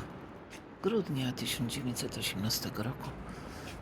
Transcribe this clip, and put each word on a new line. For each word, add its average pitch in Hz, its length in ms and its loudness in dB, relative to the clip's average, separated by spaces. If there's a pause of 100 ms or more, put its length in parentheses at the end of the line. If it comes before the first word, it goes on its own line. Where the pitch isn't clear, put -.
(840)
grudnia 151 500 4
tysiąc 120 400 2
dziewięćset 127 460 0
osiemnastego 104 640 2
roku - 280 0 (720)